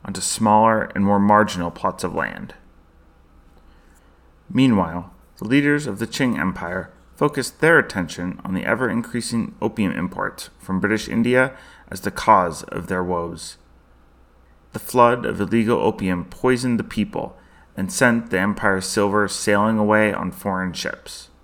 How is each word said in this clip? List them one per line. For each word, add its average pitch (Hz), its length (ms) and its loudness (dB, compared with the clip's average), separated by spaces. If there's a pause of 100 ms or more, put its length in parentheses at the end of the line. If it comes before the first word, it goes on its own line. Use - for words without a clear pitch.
onto 95 200 -10
smaller 110 600 4 (100)
and 101 100 0
more 101 140 4
marginal 101 520 4
plots - 320 -4
of 87 120 -6
land. 52 400 -6 (1900)
Meanwhile, 92 640 2 (240)
the - 80 -12
leaders 147 420 2
of 101 120 -8
the 113 80 -4
Qing 127 320 -2
Empire 90 520 -4 (240)
focused - 460 -4
their 160 180 6
attention 87 640 -4
on 92 120 -6
the 90 100 -4
ever-increasing 113 960 -4
opium 104 320 -2
imports 92 560 -6 (100)
from 92 220 -4
British 104 260 0
India 123 480 2 (360)
as 90 100 -12
the 101 100 -4
cause 92 520 2
of - 240 -8
their 92 180 -2
woes. 85 540 -6 (1120)
The 107 60 -10
flood 123 480 4
of 110 120 -4
illegal 110 400 0
opium 92 460 -2
poisoned 123 560 0
the 107 40 -4
people - 520 -6 (400)
and 95 160 -6
sent 117 380 2
the 92 100 0
empire's 98 460 0
silver 101 420 0
sailing 107 500 0
away 107 360 2
on 90 160 -6
foreign 92 420 -6
ships. - 560 -12 (160)